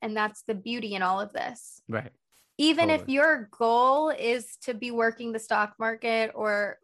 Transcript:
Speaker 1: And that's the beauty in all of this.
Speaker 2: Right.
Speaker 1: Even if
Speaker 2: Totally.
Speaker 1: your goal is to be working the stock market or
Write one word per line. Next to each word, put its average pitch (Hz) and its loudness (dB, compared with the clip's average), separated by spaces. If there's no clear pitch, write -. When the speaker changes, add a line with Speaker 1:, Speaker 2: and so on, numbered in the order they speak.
Speaker 1:
And 220 -4
that's 214 -2
the 220 -2
beauty 214 -6
in 190 -2
all 185 2
of 208 -6
this. - -8
Speaker 2:
Right. 110 -6
Speaker 1:
Even 320 4
if 311 2
Speaker 2:
Totally. 269 -2
Speaker 1:
your 285 4
goal 254 4
is 240 -4
to 254 -4
be 240 -8
working 226 0
the 220 -4
stock 214 -2
market 226 0
or 208 -2